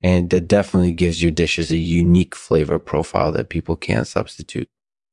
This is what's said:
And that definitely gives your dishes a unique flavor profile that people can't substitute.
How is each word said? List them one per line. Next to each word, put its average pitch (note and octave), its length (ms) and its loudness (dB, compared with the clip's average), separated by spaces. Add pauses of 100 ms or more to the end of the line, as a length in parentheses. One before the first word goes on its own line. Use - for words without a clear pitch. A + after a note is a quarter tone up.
And F2+ 280 2
that F2 180 0
definitely F#2 460 2
gives E2 280 0
your E2+ 100 2
dishes D#2+ 400 -2
a E2 60 0
unique E2+ 560 2
flavor D#2+ 460 0
profile - 540 -2
that - 160 -4
people E2 260 -4
can't - 320 -4
substitute. - 640 -8 (440)